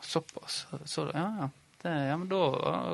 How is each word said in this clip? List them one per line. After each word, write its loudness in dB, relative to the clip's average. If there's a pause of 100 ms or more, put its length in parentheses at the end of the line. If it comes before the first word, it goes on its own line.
Såpass. -4 (160)
Så, -2
ja, 0 (140)
ja. 0 (320)
Det, -2 (160)
ja, 2
men -4
da, 4 (520)